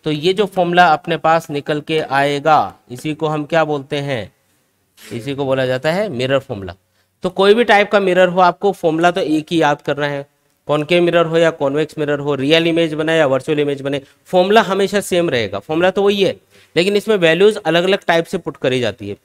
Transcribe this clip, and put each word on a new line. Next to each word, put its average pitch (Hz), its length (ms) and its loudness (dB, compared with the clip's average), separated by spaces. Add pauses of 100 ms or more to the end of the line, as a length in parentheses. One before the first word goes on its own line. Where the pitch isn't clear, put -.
तो 156 60 -4
ये 151 220 -2
जो 196 140 0
फॉर्मूला 175 460 2
अपने 160 240 -2
पास 160 340 0
निकल 147 300 -4
के 156 180 -4
आएगा, 139 760 0 (160)
इसी 143 240 -8
को 156 120 -4
हम 151 180 -4
क्या 160 200 0
बोलते 147 320 -6
हैं? 139 360 -6 (800)
इसी 120 220 -8
को 139 100 -6
बोला 131 220 -2
जाता 127 260 -2
है 208 160 -2
mirror 131 300 -2
formula। 98 360 -8 (480)
तो 185 80 -4
कोई 196 240 4
भी 240 100 2
type 202 260 2
का 208 100 2
mirror 185 280 2
हो, 180 120 -2
आपको 180 320 2
formula 170 380 0
तो 185 100 -4
एक 151 300 -2
ही 165 120 0
याद 147 200 0
करना 147 240 -4
है, 143 200 -8 (400)
कॉनकेव 156 360 0
mirror 170 240 2
हो 165 120 0
या 165 120 4
कॉन्वेक्स 151 480 -4
mirror 147 200 -2
हो, 143 160 -4
real 156 320 2
image 160 280 0
बने 160 220 -2
या 156 100 4
virtual 135 320 0
image 143 220 -2
बने, 139 200 -6 (240)
formula 196 360 4
हमेशा 196 400 0
same 175 300 0
रहेगा। 104 280 -2
formula 165 320 0
तो 196 120 -2
वही 202 200 2
है, 135 140 0 (400)
लेकिन 196 200 0
इसमें 214 200 0
values 180 400 4
अलग-अलग 180 500 0
type 165 180 0
से - 140 -8
पुट - 180 -10
करी 127 240 -2
जाती 104 280 -6
है। 101 160 -10